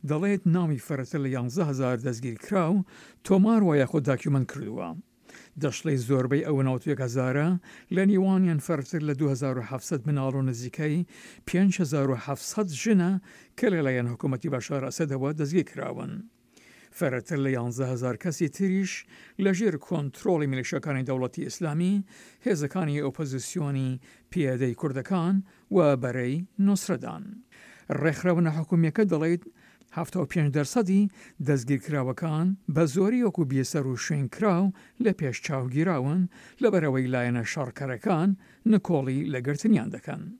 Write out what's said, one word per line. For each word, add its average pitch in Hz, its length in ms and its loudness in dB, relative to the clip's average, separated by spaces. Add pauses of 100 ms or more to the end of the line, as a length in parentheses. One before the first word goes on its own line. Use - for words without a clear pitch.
دەڵێت 190 320 0 (140)
ناوی 156 320 0
فەرەتر 135 380 -4
لە 135 100 0
یانزە 123 340 -2
هەزار 131 360 0
دەستگیر 120 400 -4
کراو 185 400 2 (400)
تۆمار 214 380 6
و 165 180 4
یاخود 139 280 2
داکیومەنت 135 420 2
کردووە. 104 380 -8 (760)
دەشڵەی 135 340 -2 (100)
زۆربەی 135 400 2
ئەو 147 100 0 (100)
نەوەت 127 180 -2
و - 60 -4
یەک 135 160 -2
هەزارە 131 420 0 (460)
لە 190 160 2
نیوانیان 185 560 4
فەرتر 151 420 -2
لە 147 80 0
دوو 143 160 2
هەزار 131 240 -2
و 113 120 -8
حەفسەد 131 380 -6
مناڵ 135 280 0
و 135 140 0
نزیکەی 147 560 -4 (420)
پێنج 185 340 4
هەزار 139 280 0
و 127 160 0
حەفسەد 175 440 -4 (120)
ژنە 185 300 4 (460)
کە 240 160 2
لەلایەن 131 380 0
حکوومەتی 135 420 -4
بەشار 131 340 -4
ئەسەدەوە 135 420 -2 (100)
دەستگیر 151 320 0
کراون. 127 420 -8 (840)
فەرەتر 135 460 -2
لە 135 120 2
یانزە 120 340 -2
هەزار 123 320 -2
کەسی 170 320 -2
تریش 190 360 0 (520)
لەژێر 190 320 2 (100)
کۆنترۆڵی 151 640 -2
میلیشەکانی 131 580 -4
دەوڵەتی 127 380 -4
ئیسلامی، 175 480 0 (500)
هێزەکانی 151 600 -2
ئۆپۆزیسیۆنی 135 920 -4 (320)
پیادەی 127 480 0
کوردەکان 165 560 0 (400)
و - 20 6 (240)
بەرەی 127 340 -2 (300)
نوسرەدان. - 580 0 (760)
ڕێکخراوە 165 460 2
ناحکومیەکە 160 640 2
دەڵێت 165 320 0 (540)
هەفتاد 170 260 -4
و 139 80 -6
پێنج 151 260 2
دەرسەدی 190 460 2 (440)
دەستگیرکراوەکان 143 1000 0 (280)
بە 170 80 4 (100)
زۆری 214 320 2
وەکو 180 260 0
بیەسەر 131 360 0
و 127 160 -4
شوێنکراو 175 680 0 (300)
لە 220 160 4
پێش 131 260 -2
چاوگیراون، 143 760 0 (400)
لەبەرەوەی 139 520 2
لایەنە 120 380 0
شەڕکەرەکان 151 800 -2 (420)
نکۆڵی 143 500 2 (120)
لە 127 120 -2
گرتنیان 147 500 2
دەکەن. 151 280 -10 (160)